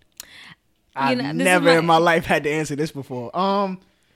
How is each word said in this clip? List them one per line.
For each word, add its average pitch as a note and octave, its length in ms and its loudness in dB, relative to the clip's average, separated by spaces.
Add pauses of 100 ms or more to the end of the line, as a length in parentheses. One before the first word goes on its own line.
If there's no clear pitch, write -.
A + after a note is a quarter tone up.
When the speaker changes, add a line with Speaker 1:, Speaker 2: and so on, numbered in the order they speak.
(200)
Speaker 1:
You - 60 -18 (680)
Speaker 2:
I've C#3 240 -2
Speaker 1:
know, - 140 -4
this E3 80 -4
is F3 40 0
Speaker 2:
never F3+ 220 4
Speaker 1:
my E3 120 6
Speaker 2:
in E3 80 0
my E3 100 4
life E3+ 300 2
had D#3 180 0
to D3 60 -2
answer D3+ 260 -4
this D3+ 160 -4
before. B2 440 -10
Um, G3 440 -2 (360)